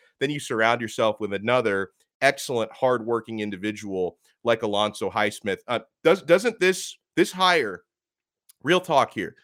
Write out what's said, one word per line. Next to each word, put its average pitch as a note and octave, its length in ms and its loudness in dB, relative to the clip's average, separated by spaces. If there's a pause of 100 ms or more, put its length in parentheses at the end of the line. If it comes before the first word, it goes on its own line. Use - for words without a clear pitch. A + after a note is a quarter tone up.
(200)
then C#3 100 0
you D3 80 -6
surround A#2 420 0
yourself A2 380 -2
with G2+ 140 -4
another G#2 580 0 (300)
excellent, C3+ 520 0
hardworking A#2 680 -2
individual G2+ 760 -6 (260)
like A#2 180 2
Alonzo G#2 480 0
Highsmith. G#2 560 -2
Uh, A#2 140 -4 (240)
does, F3 180 4
doesn't F#3+ 380 2
this, F#3 360 0 (200)
this F#3 160 2
hire, E3+ 500 0 (800)
real F3 180 2
talk C#3+ 320 2
here, F#2 320 -8